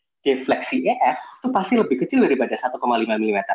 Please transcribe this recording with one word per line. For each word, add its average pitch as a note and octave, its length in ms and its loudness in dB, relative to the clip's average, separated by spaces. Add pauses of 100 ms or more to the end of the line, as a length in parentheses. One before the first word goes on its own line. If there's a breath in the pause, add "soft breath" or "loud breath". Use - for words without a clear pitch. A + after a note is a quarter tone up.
(260)
defleksi B2+ 560 0
E A3 160 0
F B2+ 240 0 (160)
itu B3+ 160 -4
pasti A3 240 0
lebih - 240 0
kecil B3 240 2
daripada A#2+ 320 0
satu B2+ 240 -6
koma A#2+ 160 0
lima A2+ 160 -2
milimeter, G#2+ 400 -2